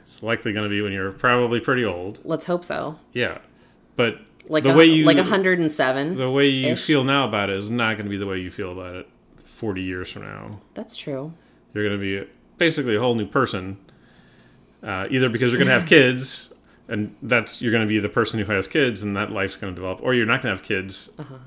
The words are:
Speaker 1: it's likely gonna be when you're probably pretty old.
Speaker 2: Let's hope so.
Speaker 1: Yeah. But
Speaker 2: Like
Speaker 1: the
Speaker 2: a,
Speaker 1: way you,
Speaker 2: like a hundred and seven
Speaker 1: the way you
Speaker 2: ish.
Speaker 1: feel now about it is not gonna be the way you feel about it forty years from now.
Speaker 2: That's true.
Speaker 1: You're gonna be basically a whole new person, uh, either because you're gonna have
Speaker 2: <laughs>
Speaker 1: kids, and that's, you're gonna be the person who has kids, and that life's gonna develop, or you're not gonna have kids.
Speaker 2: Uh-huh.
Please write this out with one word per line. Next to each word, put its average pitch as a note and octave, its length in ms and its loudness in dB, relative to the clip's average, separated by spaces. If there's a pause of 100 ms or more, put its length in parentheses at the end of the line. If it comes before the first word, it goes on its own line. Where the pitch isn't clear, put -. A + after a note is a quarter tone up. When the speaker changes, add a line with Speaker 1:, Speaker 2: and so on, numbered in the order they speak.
Speaker 1:
it's - 200 -20
likely A2+ 300 -2
gonna G#2 160 -2
be G2+ 140 0
when G2+ 100 -2
you're G2 200 -4
probably B2 480 2
pretty B2+ 260 0
old. F#2 380 -6
Speaker 2:
Let's D#3 220 -4
hope F3 200 -2
so. D3 320 -6 (140)
Speaker 1:
Yeah. G#2+ 260 -4 (580)
But A#2 220 0 (300)
Speaker 2:
Like D#3 160 2
Speaker 1:
the C#3 100 6
Speaker 2:
a, - 20 4
Speaker 1:
way E3 100 10
you, D#3+ 200 6
Speaker 2:
like D3 120 8
a - 60 4
hundred F#3 340 2
and D#3 140 0
seven C#3 440 0
Speaker 1:
the B2+ 140 -2
way C#3 180 4
you C3 240 0
Speaker 2:
ish. - 120 -4
Speaker 1:
feel D3 200 4
now C3+ 220 2
about G#2 240 0
it G2 60 -2
is G#2 140 -6
not A2+ 260 0
gonna G#2 140 -6
be G2+ 80 -4
the G2+ 80 -4
way F#2+ 120 -4
you F2+ 120 -8
feel F#2 220 -8
about F2+ 240 -12
it - 120 -14 (340)
forty G2 380 -6
years F#2 300 -6
from - 120 -14
now. - 380 -14 (140)
Speaker 2:
That's - 220 -12
true. D3 360 -8 (400)
Speaker 1:
You're G#2 120 -2
gonna G2+ 160 -2
be G2 260 -4 (320)
basically D3+ 380 0
a G#2+ 40 0
whole B2 140 2
new G#2+ 120 -2
person, G2 520 -4 (1040)
uh, F#2+ 280 -4
either B2+ 200 2
because A#2 200 2
you're B2+ 100 2
gonna C3 100 4
have E3+ 180 2
Speaker 2:
<laughs> E3 100 10
Speaker 1:
kids, B2+ 540 2 (360)
and G#2+ 340 -6
that's, A2+ 400 -2
you're A#2 100 0
gonna A2 140 2
be G#2+ 140 2
the G2+ 100 -2
person A2+ 300 0
who G2+ 120 -2
has F#2+ 160 0
kids, B2 340 0
and G2+ 140 -4
that G2+ 140 -4
life's G2 260 -4
gonna F#2+ 160 -8
develop, F#2 300 -8
or B2+ 100 0
you're A#2 140 2
not B2+ 160 0
gonna A2 120 -2
have F#2 100 -8
kids. F#2+ 440 -6 (100)
Speaker 2:
Uh-huh. C3+ 180 -16 (100)